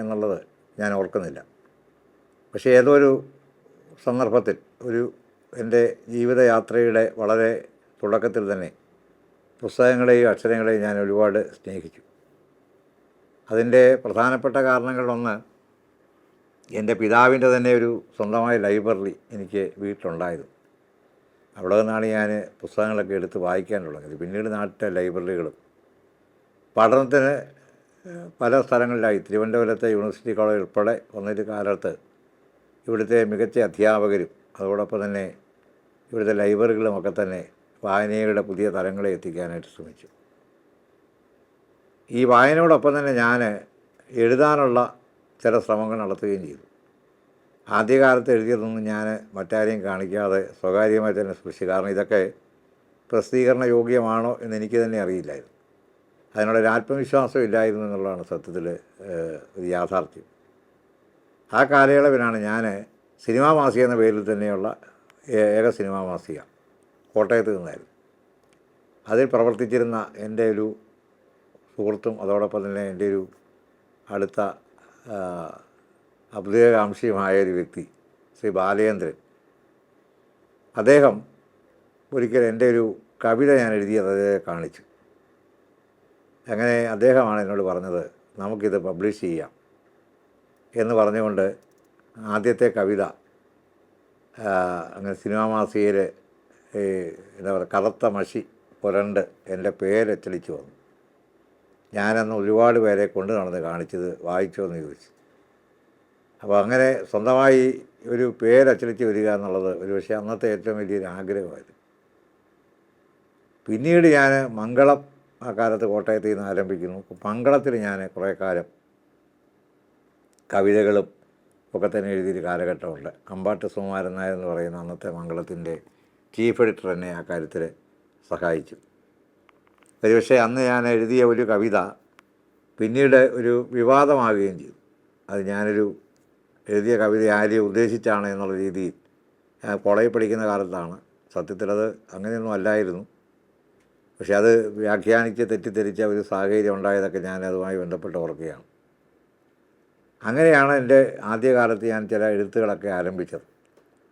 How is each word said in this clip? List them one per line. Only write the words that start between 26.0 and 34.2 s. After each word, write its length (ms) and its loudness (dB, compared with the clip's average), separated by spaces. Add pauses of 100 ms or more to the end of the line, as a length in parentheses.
പഠനത്തിന്, 580 4 (720)
ഏഹ്, 220 -18 (140)
പല 200 4
സ്ഥലങ്ങളിലായി 560 0
തിരുവനന്തപുരത്തെ 760 -2
യൂണിവേഴ്സിറ്റി 420 -4
കോളേജ് 260 0
ഉൾപ്പെടെ 420 -2 (140)
വന്നൊരു 260 -6
കാലത്ത് 520 -4 (920)
ഇവിടുത്തെ 360 4
മികച്ച 360 0
അധ്യാപകരും 680 2 (300)